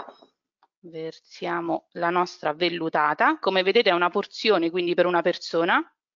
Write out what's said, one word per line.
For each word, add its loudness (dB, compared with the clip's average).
versiamo -8
la -2
nostra -2
vellutata. 0
Come 0
vedete 4
è 4
una 2
porzione, 0
quindi -2
per 4
una 2
persona. 0